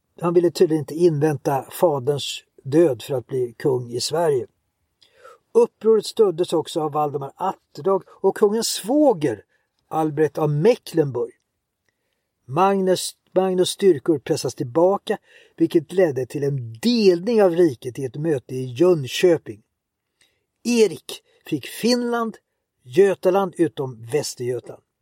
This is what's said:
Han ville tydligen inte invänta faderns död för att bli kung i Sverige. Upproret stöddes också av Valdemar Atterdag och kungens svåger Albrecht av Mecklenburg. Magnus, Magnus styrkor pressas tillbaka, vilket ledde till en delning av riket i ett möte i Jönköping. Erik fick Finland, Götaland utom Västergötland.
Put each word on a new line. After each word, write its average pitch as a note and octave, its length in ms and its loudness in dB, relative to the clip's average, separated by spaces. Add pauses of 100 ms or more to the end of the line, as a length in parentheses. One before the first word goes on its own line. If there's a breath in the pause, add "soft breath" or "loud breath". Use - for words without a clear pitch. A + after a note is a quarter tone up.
(220)
Han E3+ 120 0
ville F3 180 4
tydligen D#3+ 300 2
inte C#3+ 140 -10
invänta D3+ 760 0
faderns C#3+ 720 -2 (200)
död C#3 380 2
för - 120 -10
att B2 140 -6
bli B2 300 -4
kung B2 340 -2
i A#2+ 100 -6
Sverige. D3 460 -2 (1040 soft breath)
Upproret A3 540 2
stöddes F3+ 480 0
också D#3+ 280 -2
av D3+ 100 -4
Valdemar C#3+ 440 -4
Atterdag F#3 720 -4
och - 300 -4
kungens G#3+ 300 0
svåger F#3+ 760 0 (440)
Albrecht D#3 500 -2
av D#3 120 0
Mecklenburg. D3 840 0 (1120)
Magnus, F#3 680 0 (160)
Magnus F#3 380 0
styrkor E3 500 2
pressas C#3+ 360 -4
tillbaka, E3+ 640 0 (400 soft breath)
vilket E3 340 0
ledde D3+ 340 0
till C#3 180 -8
en C3 380 -4
delning G#3+ 600 2
av F3 120 2
riket D3 440 0
i C3+ 60 -6
ett A#2+ 100 -10
möte D3 400 -4
i C3 100 -6
Jönköping. C#3 960 0 (1000)
Erik A3+ 600 0 (220)
fick C#3+ 200 -6
Finland, A#3+ 720 -2 (460)
Götaland F#3 720 2
utom C3 540 -4
Västergötland. B2 720 -6 (200)